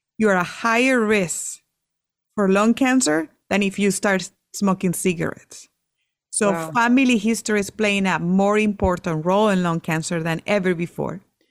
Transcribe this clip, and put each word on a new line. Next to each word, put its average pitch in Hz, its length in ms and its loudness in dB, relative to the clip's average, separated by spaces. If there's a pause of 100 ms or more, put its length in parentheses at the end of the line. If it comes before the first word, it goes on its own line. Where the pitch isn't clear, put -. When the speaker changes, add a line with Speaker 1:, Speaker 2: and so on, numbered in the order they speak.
(180)
Speaker 1:
you're 214 140 2
a 180 120 0
higher 240 560 0
risk 208 600 -2 (720)
for 202 140 2
lung 208 260 4
cancer 269 540 2 (220)
than 196 120 0
if 196 160 -2
you 196 120 2
start 190 400 -2 (240)
smoking 190 380 0
cigarettes. - 760 -6 (640)
So 208 200 0
Speaker 2:
Wow. 165 220 -4
Speaker 1:
family 247 460 4
history 214 420 -2
is 196 100 -6
playing 202 360 0
a 170 120 2
more 190 400 2
important 185 640 -2
role 202 240 2
in 185 140 2
lung 170 180 -2
cancer 165 420 -4
than 160 240 -4
ever 185 280 0
before. 165 460 -8 (300)